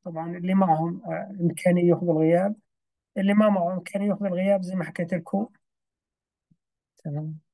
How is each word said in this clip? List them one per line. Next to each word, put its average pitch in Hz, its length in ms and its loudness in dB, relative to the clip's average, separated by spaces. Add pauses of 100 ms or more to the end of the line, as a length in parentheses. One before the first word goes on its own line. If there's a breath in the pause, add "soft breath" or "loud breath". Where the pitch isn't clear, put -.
طبعًا 170 320 -8
اللي 180 180 -2
معهم، 170 500 2
آه، 196 360 -8
إمكانية 175 500 2
ياخذوا 175 220 2
الغياب، 170 440 2 (600)
اللي 196 180 2
ما 214 140 6
معهم 185 240 0
إمكانية 196 360 -4
ياخذوا 202 200 -2
الغياب 190 340 0
زي 180 120 -6
ما 180 100 -2
حكيت 170 300 -6
لكم. 196 340 -4 (1600)
تمام. 156 360 -8 (140)